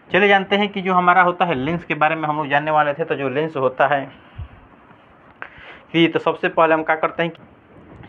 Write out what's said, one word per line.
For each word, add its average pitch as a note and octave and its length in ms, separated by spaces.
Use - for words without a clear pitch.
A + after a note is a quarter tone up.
चलिए G3+ 160
जानते G3 280
हैं G3+ 120
कि G3 140
जो F#3 120
हमारा F3+ 280
होता F3 220
है E3+ 100
लेंस D3+ 300
के E3 100
बारे D3+ 200
में D#3 140
हम D3+ 80
लोग D3+ 120
जानने D3 220
वाले D3 240
थे। D#3+ 100
तो D#3 100
जो C#3 140
लेंस D#3 280
होता C3 300
है C#3 260
कि, E3 160
तो D#3+ 100
सबसे E3 300
पहले D#3+ 260
हम D#3 80
क्या D#3 140
करते D#3+ 260
हैं, E3 100